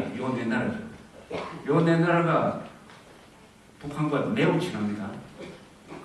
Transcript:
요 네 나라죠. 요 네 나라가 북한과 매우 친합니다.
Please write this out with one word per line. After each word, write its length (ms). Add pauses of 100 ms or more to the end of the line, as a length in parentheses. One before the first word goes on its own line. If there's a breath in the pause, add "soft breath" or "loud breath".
(160)
요 200
네 80
나라죠. 340 (880)
요 140
네 180
나라가 680 (1160)
북한과 460
매우 340
친합니다. 500 (920)